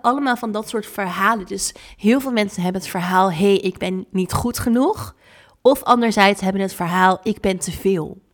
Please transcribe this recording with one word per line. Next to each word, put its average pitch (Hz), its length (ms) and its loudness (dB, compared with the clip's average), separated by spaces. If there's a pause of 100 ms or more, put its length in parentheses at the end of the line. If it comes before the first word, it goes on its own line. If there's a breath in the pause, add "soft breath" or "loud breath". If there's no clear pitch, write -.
allemaal 262 340 0
van 233 160 -6
dat 214 180 -6
soort 214 160 -6
verhalen. 196 600 -2
Dus 196 280 -8 (240 loud breath)
heel 233 220 2
veel 269 120 -4
mensen 202 320 -2
hebben 185 180 -2
het - 80 -12
verhaal: 185 420 0
"Hey, 196 260 4
ik - 200 -4
ben 185 340 -6
niet 185 220 -2
goed - 260 -2
genoeg." 247 560 0 (460 soft breath)
Of 269 220 4
anderzijds 220 580 4
hebben 190 200 0
het 190 120 -4
verhaal: 185 500 2
"Ik 214 160 -2
ben 185 200 0
te - 120 -8
veel. 170 500 -2 (120)